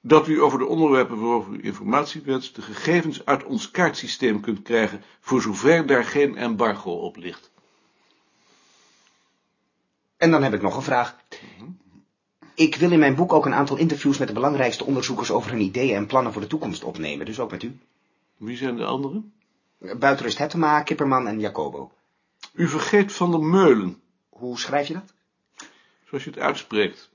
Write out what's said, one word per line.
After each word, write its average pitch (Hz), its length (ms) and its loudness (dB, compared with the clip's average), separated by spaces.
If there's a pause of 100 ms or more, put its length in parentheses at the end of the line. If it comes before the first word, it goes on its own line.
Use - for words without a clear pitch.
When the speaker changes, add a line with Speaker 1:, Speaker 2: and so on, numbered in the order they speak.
Speaker 1:
Dat 156 280 6
u 147 140 2
over 139 160 4
de 123 80 0
onderwerpen 135 540 2
waarover 110 320 -2
u 104 120 -12
informatie 110 580 -2
wenst, 131 320 -4
de 107 80 -16
gegevens 156 640 -2
uit 139 200 0
ons - 260 -6
kaartsysteem 127 720 -2
kunt 104 220 -6
krijgen, 104 400 0 (180)
voor 131 220 0
zover 139 440 2
daar 131 180 2
geen 139 320 0
embargo 110 540 -2
op 85 260 -8
ligt. 87 340 -16 (2750)
Speaker 2:
En 165 140 4
dan 151 120 4
heb 135 120 0
ik 95 80 -4
nog 101 140 -2
een 131 60 -6
vraag. 123 340 -2 (420)
Speaker 1:
Mhm. 120 120 -18 (840)
Speaker 2:
Ik 156 220 4
wil 170 140 4
in 170 80 6
mijn 139 160 6
boek 170 180 2
ook 156 140 6
een 131 80 0
aantal 139 220 0
interviews 151 420 2
met 127 100 -2
de 104 60 -8
belangrijkste 131 500 0
onderzoekers 131 460 -2
over 110 200 -2
hun 117 100 -2
ideeën 107 360 0
en 104 100 -2
plannen 120 260 0
voor 101 100 -8
de 104 60 -10
toekomst - 360 -6
opnemen, 73 420 -8
dus 110 140 -10
ook 110 100 -6
met 87 120 -10
u. 127 160 -12 (580)
Speaker 1:
Wie 113 200 -12
zijn 123 200 -4
de 113 80 -6
anderen? 139 480 -6 (460)
Speaker 2:
Buitenrust 123 600 -2
Hettema, 151 440 2
Kipperman 135 440 0
en 107 140 -4
Jacobo. 76 520 -6 (600)
Speaker 1:
U 170 160 0
vergeet 196 440 2
Van 175 180 0
der 165 100 2
Meulen. 151 600 4 (280)
Speaker 2:
Hoe 123 300 -12
schrijf 143 300 -4
je 160 60 -8
dat? 190 200 -14 (960)
Speaker 1:
Zoals 139 160 -10
je 156 60 -12
het - 80 -16
uitspreekt. - 760 -2